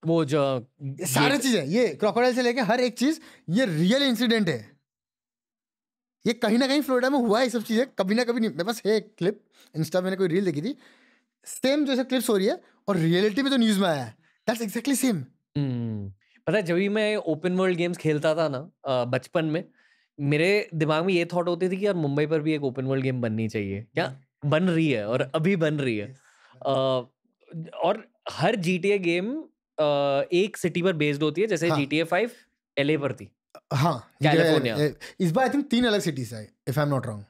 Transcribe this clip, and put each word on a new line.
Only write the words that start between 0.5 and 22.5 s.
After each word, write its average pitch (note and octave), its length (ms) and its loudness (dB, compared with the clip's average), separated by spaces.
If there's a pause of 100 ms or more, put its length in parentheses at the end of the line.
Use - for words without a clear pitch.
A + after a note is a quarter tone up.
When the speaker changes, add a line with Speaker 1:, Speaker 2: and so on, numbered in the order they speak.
Speaker 2:
ये C#3 240 -8
सारी A3+ 260 4
Speaker 1:
गेट C#4 80 0
Speaker 2:
चीजें, A3+ 240 0
ये G#3 240 2
क्रोकोडाइल G#3 460 0
से B3+ 80 0
लेके A#3+ 180 0
हर A#3 200 0
एक B3 180 -2
चीज, D4 220 0 (300)
ये A3 140 2
रियल F#3 380 2
इंसिडेंट A3+ 460 2
है। A#2 300 -8 (1500)
ये A#3 80 2
कहीं A#3 240 2
ना C4+ 80 4
कहीं C#4 160 2
फ्लोरिडा B3+ 280 2
में C#4+ 80 2
हुआ A3+ 200 2
है, C4 60 4
ये B3 60 0
सब A3 120 -2
चीजें A3+ 240 0
कभी G3 280 -2
ना B3 100 2
कभी A#3+ 160 -2
नहीं। A3 100 0
मेरे D#3+ 140 -4
पास A3+ 220 -6
है G3+ 60 2
एक G#3+ 260 -2
क्लिप, G3+ 260 -2 (320)
Insta E3+ 260 -2
मैंने F#3 140 -2
कोई F#3+ 120 2
रील F#3 160 0
देखी D3+ 180 -2
थी, A#3+ 140 -6 (680)
सेम C#4+ 420 0
जैसे C4 180 0
क्लिप्स B3 260 -2
हो G#3+ 60 4
रही F#3+ 100 2
है D#4+ 160 -2 (260)
और G3 80 2
रियलिटी F3+ 460 2
में C4+ 80 0
जो C#4 60 2
न्यूज़ A3 240 2
में G3 80 2
आया C#3+ 160 -2
है, A2+ 120 -14 (320)
that's A3+ 200 -2
exactly A#3+ 320 -2
same। G3+ 240 0 (320)
Speaker 1:
हम्म, A#2 560 -4 (340)
पता E3 100 2
है A3 60 2
जब E3+ 120 -2
भी F#3+ 140 2
मैं G#3+ 280 0
ओपन E3+ 360 -2
वर्ल्ड F#3 240 0
गेम्स F3 200 -2
खेलता D#3 380 0
था D#3+ 140 0
ना, C#3 220 -6 (140)
अ, B2+ 200 0
बचपन C3 400 -2
में, D#3 200 -2 (560)
मेरे D#3+ 540 2
दिमाग D#3 300 0
में F#3+ 100 0
ये E3+ 100 2
थॉट E3+ 240 -2
होती F3 200 0
थी F#3 80 -2
कि G3 100 -2
यार G3+ 80 2
मुंबई D3+ 320 0
पर D#3 140 0
भी D#3 120 0